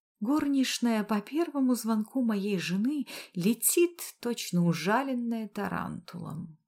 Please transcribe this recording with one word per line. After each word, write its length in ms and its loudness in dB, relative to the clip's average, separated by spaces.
Горничная 840 2
по 160 0
первому 540 0
звонку 480 0
моей 360 0
жены 480 0
летит, 640 2
точно 440 0
ужаленная 840 0
тарантулом. 1080 -6